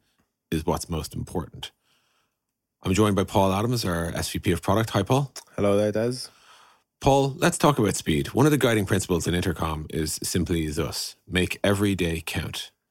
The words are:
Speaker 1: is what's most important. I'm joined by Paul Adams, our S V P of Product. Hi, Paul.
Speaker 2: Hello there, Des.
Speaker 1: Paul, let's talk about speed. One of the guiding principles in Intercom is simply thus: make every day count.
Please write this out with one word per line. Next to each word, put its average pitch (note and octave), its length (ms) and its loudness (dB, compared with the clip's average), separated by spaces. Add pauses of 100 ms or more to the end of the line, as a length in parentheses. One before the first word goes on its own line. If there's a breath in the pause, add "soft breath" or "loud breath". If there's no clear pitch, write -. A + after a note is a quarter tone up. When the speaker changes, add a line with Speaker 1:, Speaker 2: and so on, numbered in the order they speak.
(500)
Speaker 1:
is D#2+ 140 -4
what's D#2 240 -4
most D#2 260 -8
important. - 580 -10 (1080)
I'm F#2 120 0
joined G#2 200 4
by F#2+ 100 2
Paul F#2+ 280 2
Adams, A2+ 320 -2
our E2+ 300 -2
S D#2+ 160 -6
V E2+ 80 -6
P - 120 0
of E2+ 120 0
Product. G#2+ 280 2
Hi, G2+ 120 0
Paul. C3+ 280 0 (260)
Speaker 2:
Hello G2+ 200 2
there, G#2 160 2
Des. A#2+ 380 -4 (720 soft breath)
Speaker 1:
Paul, C#3 340 4
let's - 220 0
talk D3 200 4
about G2+ 180 2
speed. - 320 -2
One C3 180 4
of D3+ 60 6
the D3+ 40 4
guiding A2+ 300 2
principles F#2 400 0
in E2+ 80 0
Intercom D#2+ 560 -4
is D#2 320 -4
simply E2 480 -2
thus: - 460 -6 (120)
make F2+ 340 -2
every G2+ 320 2
day E2 300 -2
count. - 460 -8 (200)